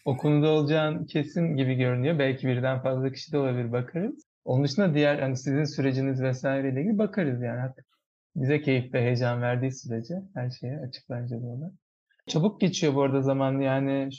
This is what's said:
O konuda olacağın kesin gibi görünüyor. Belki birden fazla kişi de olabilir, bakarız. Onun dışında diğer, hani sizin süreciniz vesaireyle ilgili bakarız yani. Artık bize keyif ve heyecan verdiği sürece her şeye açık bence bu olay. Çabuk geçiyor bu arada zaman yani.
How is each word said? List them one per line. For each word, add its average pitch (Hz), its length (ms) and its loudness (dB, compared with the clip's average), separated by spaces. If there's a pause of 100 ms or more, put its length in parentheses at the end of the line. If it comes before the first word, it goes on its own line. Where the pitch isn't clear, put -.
O 135 120 0
konuda 147 320 4
olacağın 156 580 2
kesin 165 500 -2
gibi 131 180 0
görünüyor. 127 440 2
Belki 131 280 0
birden 127 360 0
fazla 131 300 0
kişi 131 200 -16
de 151 60 2
olabilir, 123 340 0
bakarız. 165 520 -4 (200)
Onun 127 200 2
dışında 160 300 2
diğer, 147 240 4
hani 135 180 0
sizin 143 280 0
süreciniz 135 560 0
vesaireyle 135 600 0
ilgili 202 180 0
bakarız 170 440 0
yani. 120 180 -4
Artık 131 260 -8 (500)
bize 147 260 2
keyif 127 320 0
ve 131 60 2
heyecan 120 420 0
verdiği 123 300 0
sürece 113 420 -8 (200)
her 127 160 -6
şeye 127 380 -8
açık - 220 -16
bence 120 320 -6
bu 120 100 -8
olay. 147 180 -10 (580)
Çabuk 180 320 2
geçiyor 156 340 2
bu 139 80 4
arada 139 200 4
zaman 135 380 2
yani. 135 580 0